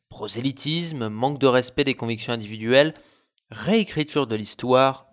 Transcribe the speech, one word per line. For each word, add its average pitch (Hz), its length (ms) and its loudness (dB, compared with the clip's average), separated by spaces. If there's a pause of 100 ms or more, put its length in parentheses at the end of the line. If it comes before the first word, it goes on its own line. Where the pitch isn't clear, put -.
prosélytisme, 143 1000 -4
manque 127 320 -4
de 139 80 6
respect 127 360 2
des 135 120 0
convictions 117 360 -4
individuelles, 117 600 2 (560)
réécriture 151 800 -2
de 110 80 -2
l'histoire, 127 760 2